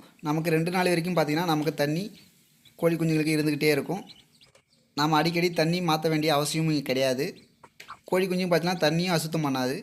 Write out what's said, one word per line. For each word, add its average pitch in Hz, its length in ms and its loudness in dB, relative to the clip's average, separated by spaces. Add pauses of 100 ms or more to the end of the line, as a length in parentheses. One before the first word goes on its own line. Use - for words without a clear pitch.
(200)
நமக்கு 160 300 -2
ரெண்டு 165 200 2
நாள் 180 180 2
வரைக்கும் 175 280 0
பார்த்தீங்கன்னா, 156 280 0
நமக்கு 156 300 0
தண்ணி 151 300 -2 (720)
கோழி 170 200 0
குஞ்சுங்களுக்கு 156 400 2
இருந்துக்கிட்டே 151 340 2
இருக்கும். 151 340 -2 (880)
நாம 156 220 2
அடிக்கடி 170 340 2
தண்ணி 170 300 0
மாத்த 165 280 0
வேண்டிய 156 260 2
அவசியமும் 147 480 0
கிடையாது. 131 440 0 (800)
கோழி 190 220 0
குஞ்சுங்க 185 240 -2
பார்த்தீங்கன்னா, 175 360 0
தண்ணியும் 170 280 0
அசுத்தம் 160 300 -2
பண்ணாது. 131 380 -2